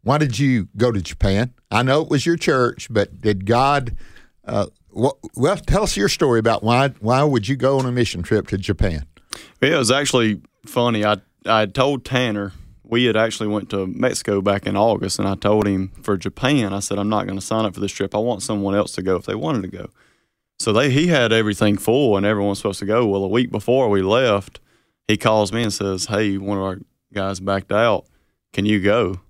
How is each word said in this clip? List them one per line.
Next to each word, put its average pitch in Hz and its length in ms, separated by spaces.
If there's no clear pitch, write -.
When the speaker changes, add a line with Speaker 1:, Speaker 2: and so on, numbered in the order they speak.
Speaker 1:
why 135 160
did 135 180
you 127 300
go 120 140
to 104 100
Japan? 101 500
I 107 100
know 135 220
it 151 60
was 147 180
your 170 100
church, 131 540
but 104 300
did 98 260
God, 131 480
uh, 104 200
wh-, 120 220
well, 151 220
tell - 240
us 208 160
your 202 120
story 127 300
about 110 220
why, 120 280
why 123 240
would 127 240
you 139 80
go 135 240
on 131 80
a 123 40
mission 117 300
trip 101 280
to 98 100
Japan? 85 480
Speaker 2:
Yeah, 143 100
it 170 60
was 117 100
actually 123 520
funny. 120 360
I, 104 140
I 110 140
had 101 120
told 135 320
Tanner, 107 480
we 120 180
had 110 120
actually 110 320
went 104 220
to 98 160
Mexico 104 540
back 101 260
in 101 100
August, 101 400
and 98 100
I 98 60
told 104 340
him, 95 240
"For 101 140
Japan," 110 540
I 98 100
said, 101 180
"I'm 101 100
not 104 160
gonna 95 160
sign 110 240
up 95 80
for - 60
this 98 120
trip. - 220
I 107 60
want 110 240
someone 101 320
else 101 160
to - 100
go 95 140
if 87 100
they 95 80
wanted 123 300
to 92 120
go." - 120
So 113 120
they, 127 200
he 147 160
had 127 260
everything 107 460
full, 120 360
and 98 120
everyone 101 240
was 98 80
supposed 101 200
to 101 60
go. 113 220
Well, 98 160
a 95 40
week 120 220
before 120 400
we 101 140
left, 104 560
he 107 100
calls 107 340
me 113 120
and 104 100
says, 95 320
"Hey, 101 320
one 98 220
of 95 40
our 95 140
guys 98 280
backed 98 320
out. 104 340
Can - 140
you 107 120
go?" 98 400